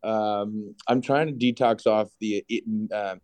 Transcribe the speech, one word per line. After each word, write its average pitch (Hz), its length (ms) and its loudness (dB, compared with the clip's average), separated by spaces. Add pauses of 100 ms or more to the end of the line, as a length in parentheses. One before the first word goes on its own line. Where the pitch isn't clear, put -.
Um, 107 720 -2 (140)
I'm 123 120 2
trying 143 280 0
to 147 40 -6
detox 120 540 0
off 107 220 4 (100)
the 104 300 -2
in-, 110 440 -2
um, 98 320 -4